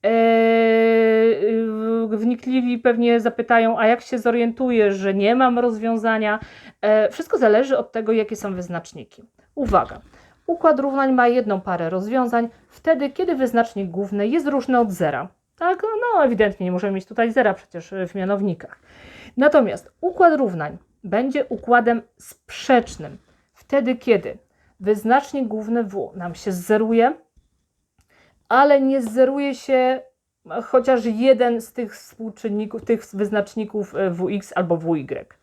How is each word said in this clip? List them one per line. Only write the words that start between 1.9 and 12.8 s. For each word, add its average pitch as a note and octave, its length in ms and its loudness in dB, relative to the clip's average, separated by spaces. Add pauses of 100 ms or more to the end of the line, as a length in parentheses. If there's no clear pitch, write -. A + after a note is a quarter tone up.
wnikliwi B3 680 -2
pewnie A#3 420 2
zapytają, A#3 580 0
„A A3 80 2
jak A#3 140 2
się - 180 -6
zorientuję, A#3 760 0
że G3 220 -2
nie G3+ 200 2
mam B3+ 240 2
rozwiązania?” A3 840 -2 (400)
E, G#3+ 300 2
wszystko - 280 -4
zależy B3 400 4
od - 140 -8
tego, A3 200 -4
jakie G#3+ 240 -2
są G3 180 -8
wyznaczniki. F3 680 -12 (320)
Uwaga, G#3 460 -2 (460)
układ D#4+ 340 2
równań C4+ 320 0
ma B3 160 4
jedną G#3 320 0
parę E3+ 300 -4
rozwiązań A#3 580 -2 (200)
wtedy, C#4+ 420 -2